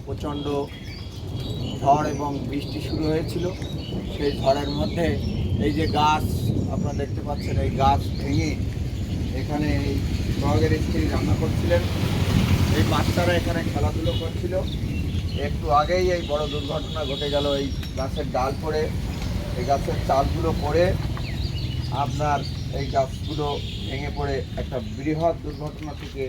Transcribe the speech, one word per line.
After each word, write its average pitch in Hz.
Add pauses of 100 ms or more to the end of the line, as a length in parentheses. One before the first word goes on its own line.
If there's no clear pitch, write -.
প্রচণ্ড 143 (1300)
ঝড় 143
এবং 143 (180)
বৃষ্টি 143
শুরু 160
হয়েছিল। 165 (680)
সেই 143
ঝড়ের 143
মধ্যে 156 (560)
এই 151
যে 160 (120)
গাছ 151 (460)
আপনারা -
দেখতে -
পাচ্ছেন, 139
এই 135 (100)
গাছ 135 (160)
ভেঙে 147 (880)
এখানে 147 (120)
এই 139 (420)
সোহাগের 151
স্ত্রী -
রান্না -
করছিলেন, - (920)
এই 208
বাচ্চারা 175
এখানে 160 (100)
খেলাধুলো 165
করছিল। 175 (920)
একটু -
আগেই 165
এই 175
বড় 151
দুর্ঘটনা 147
ঘটে 139
গেল, 143 (160)
এই 139 (280)
গাছের 139
ডাল 127 (100)
পড়ে, 151 (720)
এই -
গাছের 139 (100)
চালগুলো 156 (120)
পড়ে 160 (1160)
আপনার 147 (400)
এই 143 (100)
গাছগুলো 147 (420)
ভেঙে 139
পড়ে 143 (260)
একটা 131 (180)
বৃহৎ 156 (100)
দুর্ঘটনা 147 (100)
থেকে 135